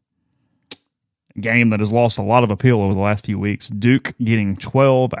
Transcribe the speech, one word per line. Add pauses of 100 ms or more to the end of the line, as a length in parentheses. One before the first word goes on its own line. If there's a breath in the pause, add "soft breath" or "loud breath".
(1400)
Game
that
has
lost
a
lot
of
appeal
over
the
last
few
weeks.
Duke (100)
getting
twelve